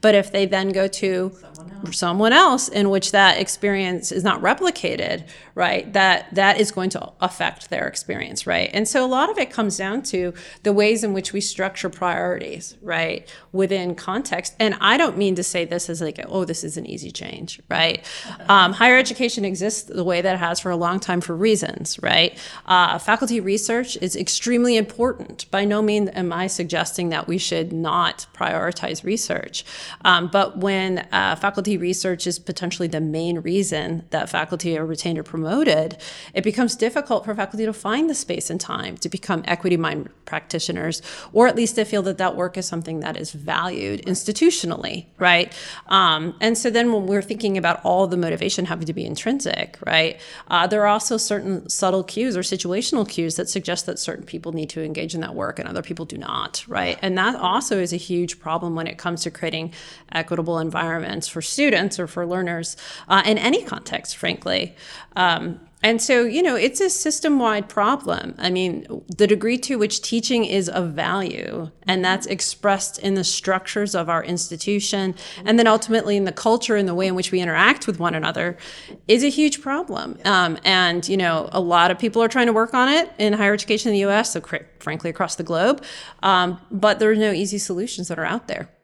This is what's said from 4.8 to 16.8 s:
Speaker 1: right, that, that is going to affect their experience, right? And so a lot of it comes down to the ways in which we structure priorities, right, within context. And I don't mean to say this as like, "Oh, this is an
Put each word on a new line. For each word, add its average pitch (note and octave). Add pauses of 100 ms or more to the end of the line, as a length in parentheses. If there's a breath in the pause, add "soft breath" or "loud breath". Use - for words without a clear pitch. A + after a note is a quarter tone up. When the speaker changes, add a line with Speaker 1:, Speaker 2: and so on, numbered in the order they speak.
Speaker 1:
right, F3+
that, F#3+
that G3
is G#3
going F#3
to -
affect -
their -
experience, -
right? -
And A3
so B3+
a -
lot C4
of G#4+
it C4+
comes G#3
down G3+
to F3+ (300 loud breath)
the G3+
ways G#3+
in G#3
which F#3+
we G#3
structure F#3+
priorities, F3
right, E3 (220 loud breath)
within F#3
context. F#3
And G#3+
I A3
don't D4
mean F#3+
to F3
say F3
this F3
as E3
like, D3+
"Oh, F#3+
this E3
is D#3+
an -